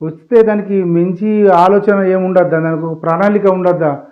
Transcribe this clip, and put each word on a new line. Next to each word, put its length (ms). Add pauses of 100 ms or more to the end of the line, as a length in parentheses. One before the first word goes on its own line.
వస్తే 400
దానికి 420
మించి 640
ఆలోచన 540
ఏముండద్దా? 580
దానికి 260
ఒక 160
ప్రణాళిక 440
ఉండద్దా? 640